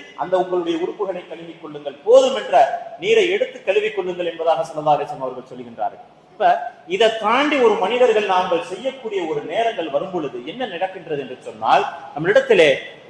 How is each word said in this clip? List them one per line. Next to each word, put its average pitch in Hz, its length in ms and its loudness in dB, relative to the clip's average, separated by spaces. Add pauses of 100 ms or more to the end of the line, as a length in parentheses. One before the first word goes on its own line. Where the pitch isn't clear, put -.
(160)
அந்த 180 220 0
உங்களுடைய 170 400 -2
உறுப்புகளை 185 500 -6
கழுவிக் 165 340 -16
கொள்ளுங்கள் 147 420 -12
போதும், 247 300 6
என்ற 190 460 2 (200)
நீரை 196 300 4
எடுத்து 208 340 -4
கழுவிக் 208 320 0
கொள்ளுங்கள்" 180 300 -4
என்பதாக 165 360 0
ஸல்லல்லாஹு 151 340 0
அலைஹி 139 100 -2
வஸல்லம் - 140 -10
அவர்கள் 127 360 -10
சொல்லுகின்றார்கள். 110 640 -10 (120)
இப்ப - 400 0 (140)
இதை 220 320 2
தாண்டி 262 400 0
ஒரு 220 160 6
மனிதர்கள் 214 520 2
நாங்கள் 185 360 0
செய்யக்கூடிய 214 600 -6
ஒரு 156 180 -4
நேரங்கள் 175 500 -2
வரும் 185 200 -2
பொழுது 139 360 -6
என்ன 233 200 -8
நடக்கின்றது 170 540 -6
என்று 127 200 -10
சொன்னால், 117 440 0 (300)
நம்மளிடத்திலே 180 600 4 (360)